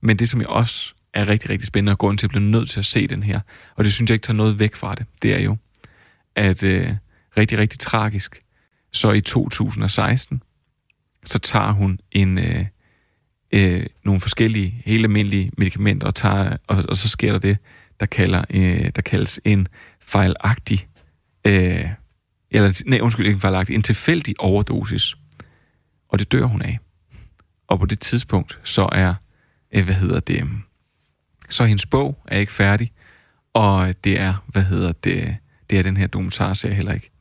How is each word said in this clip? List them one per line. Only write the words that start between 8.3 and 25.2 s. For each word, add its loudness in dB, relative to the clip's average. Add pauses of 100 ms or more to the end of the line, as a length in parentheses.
så 2
i 4
to -2
tusind -4
og 0
seksten, -2 (840)
så -4
tager 0
hun 0 (120)
en, 2
øh, -2 (840)
øh, 2 (180)
nogle 2
forskellige, -2
helt 2
almindelige 0
medicamenter, 0
og -2
tager, 0 (100)
og, 0
og -2
så -2
sker 0
der 0
det, 2 (420)
der -2
kalder, 0
øh, 2
der -4
kaldes -2
en 4 (320)
fejlagtig, 0 (580)
øh, 2 (640)
eller, 4
nej, 2
undskyld, 2
ikke 2
en -4
fejlagtig, 0
en 2
tilfældig 0
overdosis. 0 (920)